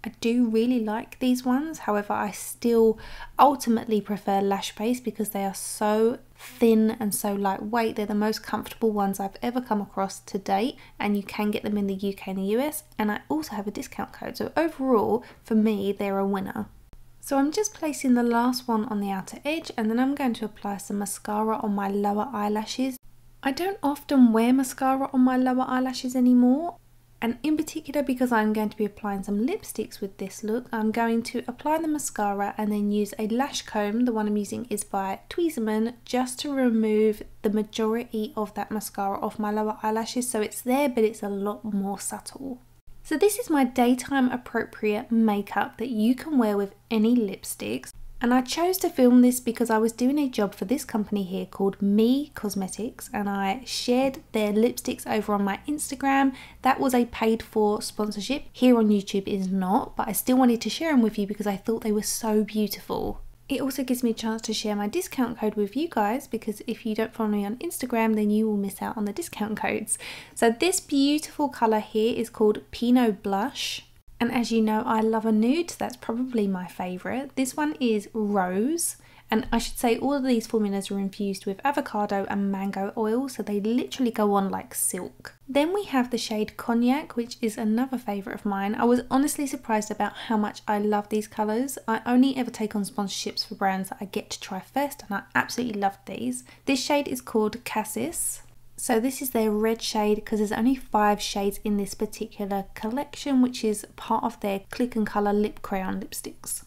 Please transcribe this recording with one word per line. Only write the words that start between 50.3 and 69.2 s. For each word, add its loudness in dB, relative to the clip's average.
for -6
this -2
company -2
here -4
called -2
Me 4
Cosmetics, -6
and -2
I -2
shared 0
their 0
lipsticks 0
over 0
on 0
my -2
Instagram. 0
That 2
was 2
a 6
paid 0
for 2
sponsorship. -4
Here 8
on 6
YouTube 0
is -2
not, 0
but -2
I -4
still 2
wanted 6
to -4
share -2
'em 6
with 0
you 0
because -6
I -2
thought -4
they 0
were 2
so 0
beautiful. -4
It -2
also -2
gives 0
me 2
a 0
chance -4
to -6
share -2
my -2
discount -2
code 0
with -2
you -2
guys, -2
because -6
if -6
you -2
don't -2
follow -2
me 0
on -6
Instagram, 0
then 2
you 2
will 0
miss -4
out -6
on -2
the -4
discount -6